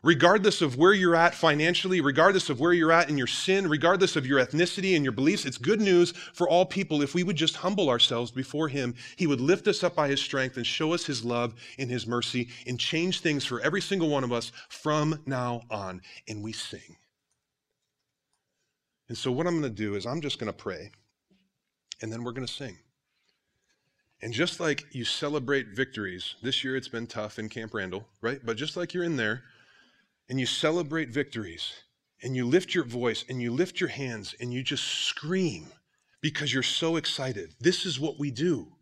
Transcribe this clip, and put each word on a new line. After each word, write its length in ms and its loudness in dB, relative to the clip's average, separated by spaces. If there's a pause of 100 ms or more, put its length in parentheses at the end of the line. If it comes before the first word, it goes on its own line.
Regardless 580 6
of 160 0
where 160 8
you're 220 4
at 180 6
financially, 680 2
regardless 480 4
of 100 -2
where 120 4
you're 200 4
at 180 6
in 80 2
your 100 0
sin, 400 0
regardless 480 4
of 120 0
your 120 4
ethnicity 560 2
and 80 4
your 80 2
beliefs, 320 2
it's 140 -6
good 240 2
news 300 6 (220)
for 140 0
all 200 6
people. 340 0
If 140 -2
we 80 2
would 120 0
just 220 0
humble 320 2
ourselves 420 2
before 380 -2
him, 240 -2 (240)
he 100 2
would 140 2
lift 260 4
us 160 2
up 120 2
by 120 2
his 140 2
strength 340 -2
and 100 -4
show 280 0
us 140 -2
his 180 -4
love 300 0 (240)
and 100 -4
his 160 -4
mercy 420 -2 (200)
and 120 -6
change 400 0
things 240 0
for 160 -4
every 220 0
single 260 0
one 160 2
of 80 -2
us 200 -2 (180)
from 560 0
now 440 -4
on. 300 -6 (300)
And 140 -8
we 100 -8
sing. 440 -14 (2000)
And 80 -6
so 140 -2
what 160 0
I'm 80 0
gonna 140 0
do 260 -4
is 100 -6
I'm 160 -4
just 160 -6
gonna 160 -6
pray, 380 -10 (1120)
and 120 -8
then 100 -10
we're 100 -8
gonna 140 -8
sing. 300 -12 (1400)
And 100 -8
just 280 -2
like 320 -2
you 120 -8
celebrate 720 -2
victories, 680 -4
this 200 -2
year 140 -2
it's 100 -6
been 200 -8
tough 320 -8
in 100 -6
Camp 240 -10
Randall, 340 -6 (140)
right? 240 -2
But 120 -2
just 200 -6
like 160 -6
you're 100 -2
in 140 0
there, 260 0 (880)
and 100 -2
you 60 0
celebrate 640 0
victories, 640 -6 (480)
and 140 -4
you 100 0
lift 280 2
your 100 2
voice, 460 -2
and 120 -6
you 100 -2
lift 280 -2
your 100 0
hands, 500 -8
and 140 -6
you 100 -4
just 200 -4
scream 840 -2 (540)
because 320 -2
you're 100 0
so 320 0
excited. 640 -6
This 260 2
is 140 -4
what 200 -4
we 120 -2
do. 360 0 (140)